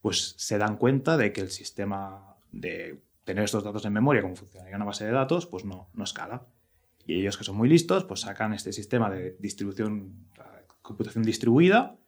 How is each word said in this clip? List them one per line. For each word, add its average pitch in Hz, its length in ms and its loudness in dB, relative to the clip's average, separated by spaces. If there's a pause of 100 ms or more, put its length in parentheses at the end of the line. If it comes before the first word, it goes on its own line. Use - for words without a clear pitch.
pues - 360 -2
se - 200 -4
dan 104 180 0
cuenta 135 400 2
de 110 160 2
que - 80 -8
el 95 100 -6
sistema 98 840 -10 (160)
de - 500 -10 (220)
tener 98 220 0
estos 101 180 -2
datos 104 220 -6
en 104 80 0
memoria, 120 280 4
como 92 140 -6
funcionaría - 400 -18
una 104 100 -4
base 104 200 -6
de 110 60 -2
datos, 139 360 0
pues 92 160 -10
no, 92 300 -12
no 104 100 -8
escala. 101 420 -10 (600)
Y 80 140 -2
ellos, 98 180 -2
que - 60 -14
son 98 140 -6
muy 117 100 4
listos, 170 380 6
pues - 160 -8
sacan 107 320 -4
este 101 180 -8
sistema 107 380 0
de 92 300 -6
distribución, 101 880 -6 (540)
computación 110 440 -4
distribuida 156 720 6 (100)